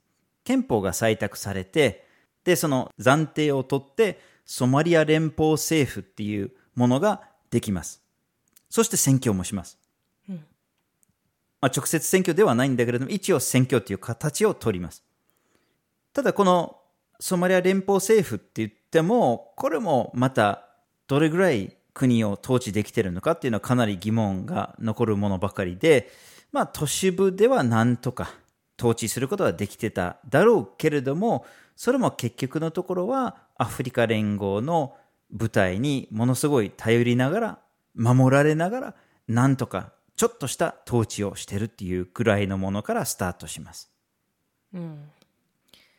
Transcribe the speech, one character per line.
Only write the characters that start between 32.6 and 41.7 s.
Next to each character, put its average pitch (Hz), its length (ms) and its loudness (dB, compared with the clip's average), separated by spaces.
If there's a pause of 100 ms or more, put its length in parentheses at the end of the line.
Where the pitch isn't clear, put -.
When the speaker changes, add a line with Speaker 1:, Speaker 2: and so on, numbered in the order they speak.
Speaker 1:
の 160 100 -4
と 180 140 -6
こ 185 100 -6
ろ 180 120 -4
は 254 300 -4 (200)
ア 123 80 -4
フ - 180 -6
リ 127 80 -8
カ 117 160 2
連 107 300 0
合 98 240 -2
の 147 340 -2 (360)
部 110 180 -4
隊 95 320 0
に 139 300 -2
も 110 160 -2
の 127 80 2
す 151 120 0
ご 143 160 2
い 95 80 -4
頼 117 320 2
り 120 140 2
な 127 140 0
が 208 100 -2
ら、 220 180 -6 (360)
守 127 400 4
ら 143 80 6
れ 151 120 2
な 165 140 -2
が 247 120 -6
ら、 269 140 -12 (320)
な 120 220 2
ん 135 80 4
と 131 100 -4
か - 260 -8 (220)
ち - 100 -2
ょ - 20 4
っ - 120 -8
と 139 80 -8
し - 100 -8
た 165 200 -2 (100)
統 117 200 0
治 - 180 -6
を 98 120 -6
し - 100 -14
て 98 120 -8
る 110 60 -4
っ 110 40 -6
て - 160 -16